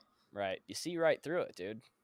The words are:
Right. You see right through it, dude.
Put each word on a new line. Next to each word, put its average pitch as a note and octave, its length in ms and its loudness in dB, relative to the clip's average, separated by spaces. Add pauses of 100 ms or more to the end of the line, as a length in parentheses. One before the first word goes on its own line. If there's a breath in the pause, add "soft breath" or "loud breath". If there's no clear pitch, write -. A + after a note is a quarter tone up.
(340)
Right. G2 340 -2
You F#2+ 80 -10
see E3+ 220 -4
right D#3+ 240 4
through D#3+ 200 0
it, - 140 -4
dude. G#2+ 260 -6 (220)